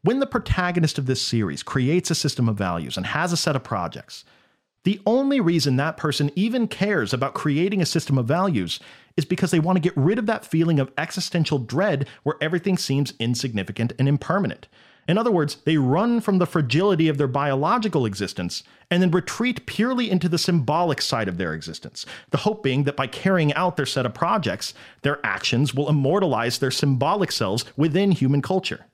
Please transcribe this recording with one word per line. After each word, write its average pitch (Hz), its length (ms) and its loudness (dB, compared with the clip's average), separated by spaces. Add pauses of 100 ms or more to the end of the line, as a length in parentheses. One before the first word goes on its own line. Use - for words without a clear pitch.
When 247 180 2
the 269 60 2
protagonist 180 720 0
of 139 60 -2
this 127 160 0
series 98 420 -2
creates 143 480 0
a 160 40 0
system 123 340 0
of 107 80 0
values 85 400 -4
and 92 100 -6
has 170 260 -2
a 165 60 -2
set 143 180 -2
of - 80 -4
projects, - 600 -8 (600)
the 202 200 0
only 269 360 2
reason 160 360 2
that 151 220 -2
person 147 360 0
even 226 320 0
cares 190 460 -2
about 131 220 -2
creating 175 480 0
a 147 40 0
system 151 300 0
of 123 80 2
values 143 560 -2 (380)
is 147 80 -2
because 180 240 0
they 170 100 4
want 185 160 2
to 160 60 2
get 175 120 0
rid 175 240 2
of 226 60 -2
that 220 220 -2
feeling 160 320 2
of 131 180 0
existential 160 600 -2
dread 139 500 0 (140)
where 151 180 -2
everything 175 380 0
seems 139 400 0
insignificant 117 800 -2
and 135 100 4
impermanent. 151 580 -2 (420)
In 180 100 2
other 226 140 2
words, 156 320 0
they 160 120 4
run 185 440 2
from 196 180 2
the 175 80 4
fragility 160 640 2
of 143 100 0
their 143 80 2
biological 143 800 0
existence 92 560 -6 (280)
and 175 120 4
then 180 80 4
retreat 226 560 -2
purely 240 440 0
into 180 180 2
the 165 100 0
symbolic 160 640 0
side 113 240 -2
of 90 100 -4
their 85 160 -4
existence, - 540 -12 (240)
the - 80 0
hope 214 240 -2
being 135 220 2
that 139 120 -2
by 135 100 0
carrying 170 480 0
out 175 220 0
their 143 100 -2
set 127 200 -2
of 113 80 -4
projects, 165 580 -2 (300)
their 143 240 0
actions 117 480 0
will 139 140 0
immortalize 139 680 2
their 131 120 0
symbolic 147 640 0
selves 104 320 -2 (120)
within 170 360 2
human 139 280 4
culture. - 540 -4